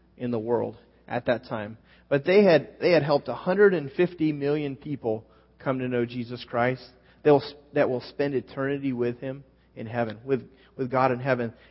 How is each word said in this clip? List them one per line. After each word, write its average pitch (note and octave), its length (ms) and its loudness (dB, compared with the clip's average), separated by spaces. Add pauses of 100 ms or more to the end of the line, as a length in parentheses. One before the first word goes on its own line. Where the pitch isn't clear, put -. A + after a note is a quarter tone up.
(160)
in B2 160 -6
the A#2 80 -2
world A2 360 -2 (300)
at B2 200 -6
that A#2+ 180 0
time. A2 340 -10 (300)
But C#3 160 0
they F#3 180 6
had, D#3+ 280 6 (100)
they D#3+ 100 2
had D#3 140 4
helped D3 240 0
a A#2+ 60 -4
hundred F#3+ 380 4
and D3 200 -4
fifty F3 400 0
million C#3+ 420 -4
people A#2+ 500 -6 (360)
come C3+ 180 -4
to B2+ 80 -6
know B2 180 0
Jesus A#2+ 440 -10
Christ. B2+ 340 0 (400)
They'll, D3 200 6 (320)
that C#3+ 140 2
will B2 120 -2
spend C#3+ 340 -4
eternity C3+ 580 -4
with A#2+ 280 -4
Him C#3 240 -10 (320)
in A#2 100 -12
heaven, A2 380 -4
with, C3+ 180 -2 (340)
with C3 140 -6
God C3 220 2
in B2 80 -4
heaven. B2 320 -2 (180)